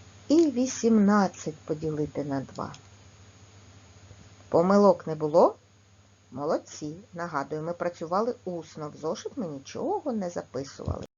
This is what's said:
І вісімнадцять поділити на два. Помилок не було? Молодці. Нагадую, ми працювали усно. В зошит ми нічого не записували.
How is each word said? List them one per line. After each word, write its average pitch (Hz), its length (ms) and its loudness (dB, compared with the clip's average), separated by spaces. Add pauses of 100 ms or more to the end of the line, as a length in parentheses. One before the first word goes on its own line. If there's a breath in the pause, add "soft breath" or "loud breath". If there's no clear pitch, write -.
(280)
І 311 220 6
вісімнадцять 214 1040 2
поділити 151 680 -4
на 139 160 -4
два. - 340 -10 (1700)
Помилок 190 580 4
не 160 80 -4
було? 156 420 4 (760)
Молодці. 151 640 -6 (180)
Нагадую, 156 480 -8
ми 165 100 -6
працювали 175 600 -4 (100)
усно. 156 520 -10
В - 40 -
зошит 160 360 -6
ми 220 100 -6
нічого 226 680 -8
не 196 180 -4
записували. - 760 -10 (120)